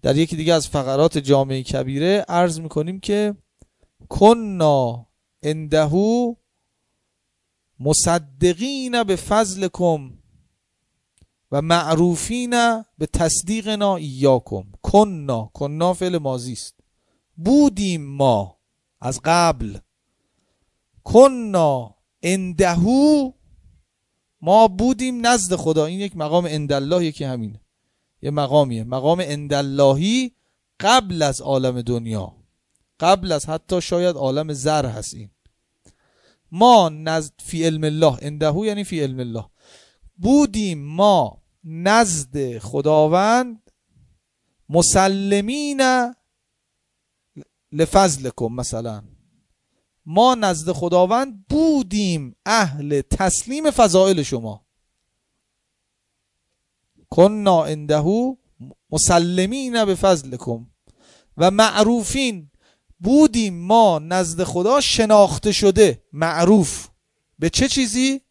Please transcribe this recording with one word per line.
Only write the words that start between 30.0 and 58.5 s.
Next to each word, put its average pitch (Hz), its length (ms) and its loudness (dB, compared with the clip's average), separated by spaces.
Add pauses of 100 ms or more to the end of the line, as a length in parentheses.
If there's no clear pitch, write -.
قبل 196 420 2
از 139 200 -2
عالم 131 400 -2
دنیا، 113 540 -6 (640)
قبل 180 320 2
از 147 180 -2
حتی 165 320 -4
شاید 175 340 -2
عالم 139 380 -4
زر 143 320 -2
هست. 110 280 -10
این 107 160 -18 (1200)
ما 202 380 6
نزد، 156 480 -6
فی 165 280 -8
علم 156 180 0
الله، 151 380 2
عنده 147 320 -4 (120)
یعنی 208 180 -4
فی 180 160 -8
علم 131 200 -6
الله، 113 260 -8 (720)
بودیم 202 680 0
ما 165 560 0 (220)
نزد 160 920 -2
خداوند 156 1120 0 (960)
مسلمین 202 1120 0 (1900)
لفضلکم، 147 760 0
مثلاً 117 560 -8 (1080)
ما 240 260 4
نزد 180 360 -2
خداوند 185 760 0
بودیم 208 880 0 (100)
اهل 147 560 0
تسلیم 262 720 -2
فضائل 185 520 4
شما. 113 420 -10 (2500)
«کنا 190 560 4
عنده 156 720 -2 (540)